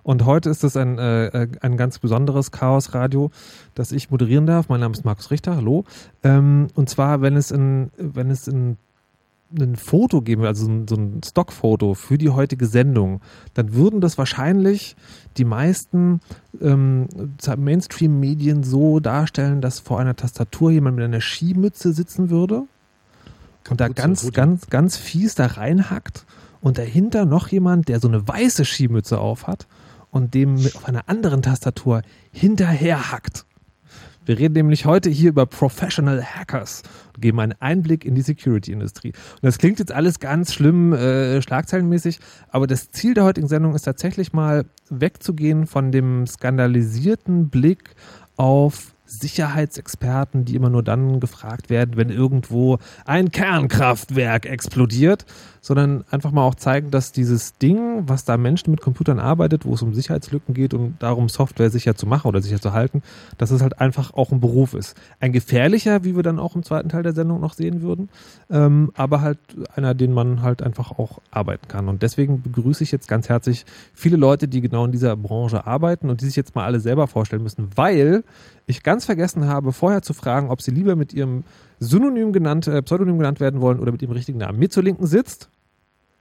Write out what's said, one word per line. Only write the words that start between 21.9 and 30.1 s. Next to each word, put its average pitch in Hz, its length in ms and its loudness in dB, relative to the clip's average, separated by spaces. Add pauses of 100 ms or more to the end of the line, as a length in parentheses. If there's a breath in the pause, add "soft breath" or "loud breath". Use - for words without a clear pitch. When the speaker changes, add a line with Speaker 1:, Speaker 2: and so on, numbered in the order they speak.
Speaker 1:
sitzen 175 360 -2
würde 185 360 0 (1040 soft breath)
und 123 100 0
da 120 60 2
Speaker 2:
Kapuze, 123 160 -4
Speaker 1:
ganz, 175 220 0
Speaker 2:
Hoodie. 123 100 -4
Speaker 1:
ganz, 165 340 2
ganz 165 280 2
fies 202 400 -2
da 127 100 2
reinhackt 175 800 -4 (340 loud breath)
und 127 160 0
dahinter 175 480 0
noch 160 220 2
jemand, 180 400 2
der 117 140 0
so 120 80 2
eine 110 180 0
weiße 226 380 0
Skimütze 117 560 -2
aufhat - 480 -6 (420 loud breath)